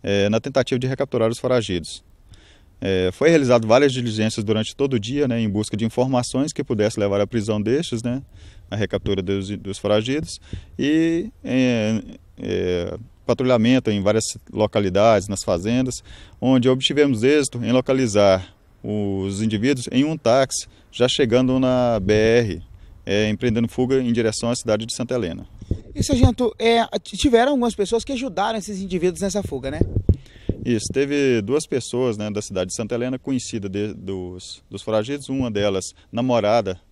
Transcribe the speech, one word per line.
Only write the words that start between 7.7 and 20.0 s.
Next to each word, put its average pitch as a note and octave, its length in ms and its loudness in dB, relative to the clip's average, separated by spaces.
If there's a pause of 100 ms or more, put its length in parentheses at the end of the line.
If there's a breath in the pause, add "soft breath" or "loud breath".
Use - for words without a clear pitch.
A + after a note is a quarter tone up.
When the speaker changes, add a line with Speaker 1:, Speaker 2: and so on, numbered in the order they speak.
Speaker 1:
né, B2 200 -4 (480 soft breath)
à G2+ 60 -6
recaptura G2 440 -2
dos, F#2+ 280 -4 (100)
dos G2 200 -10
foragidos, A#2 600 -2 (400 loud breath)
e, E3 500 0 (140)
é, A#2 580 0 (380)
é, F2+ 580 -4 (300)
patrulhamento B2 640 2
em G#2 100 0
várias G#2+ 240 2 (260)
localidades, G2+ 760 2
nas G2+ 160 -6
fazendas, A2+ 640 -2 (360 loud breath)
onde B2+ 280 4
obtivemos C3+ 560 2
êxito C3+ 380 2
em A2 100 0
localizar G#2 840 4 (280)
os G2 600 -4
indivíduos A2+ 480 0
em C3 140 2